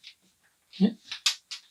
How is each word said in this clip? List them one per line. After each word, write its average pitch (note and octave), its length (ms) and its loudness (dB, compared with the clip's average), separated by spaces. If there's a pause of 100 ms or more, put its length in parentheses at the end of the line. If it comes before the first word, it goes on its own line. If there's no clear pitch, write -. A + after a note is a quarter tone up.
(840)
예? - 140 2 (760)